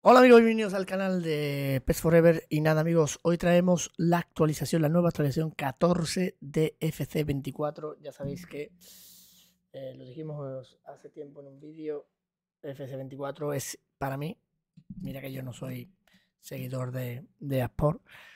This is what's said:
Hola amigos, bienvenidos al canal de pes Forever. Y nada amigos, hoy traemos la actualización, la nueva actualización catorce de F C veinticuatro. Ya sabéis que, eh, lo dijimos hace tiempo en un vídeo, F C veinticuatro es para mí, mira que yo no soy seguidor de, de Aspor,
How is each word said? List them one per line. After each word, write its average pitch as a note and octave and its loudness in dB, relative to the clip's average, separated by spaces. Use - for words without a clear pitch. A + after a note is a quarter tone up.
Hola B3 8
amigos, A#3+ 12
bienvenidos A3 2
al F#3+ -2
canal F#3+ -2
de C#3+ -2
pes E3 0
Forever. E3 4
Y D3+ 0
nada D#3 2
amigos, E3 0
hoy E3+ 0
traemos F3 2
la E3+ 2
actualización, D#3 -2
la D3+ 2
nueva E3+ 2
actualización D#3 -2
catorce E3+ 0
de D#3 -2
F D#3+ -4
C D3+ -2
veinticuatro. D3 -6
Ya D3 -16
sabéis C#3 -10
que, D3 -12
eh, C3 -14
lo C3 -20
dijimos C3+ -12
hace C#3+ -20
tiempo D3 -18
en C#3 -20
un C3+ -20
vídeo, D3+ -12
F C#3 -12
C C3+ -12
veinticuatro C3+ -8
es - -8
para C3+ -6
mí, D3+ -10
mira C3+ -10
que C3+ -12
yo C3 -10
no B2+ -12
soy B2+ -12
seguidor B2+ -10
de, B2+ -10
de C3+ -2
Aspor, D3 -2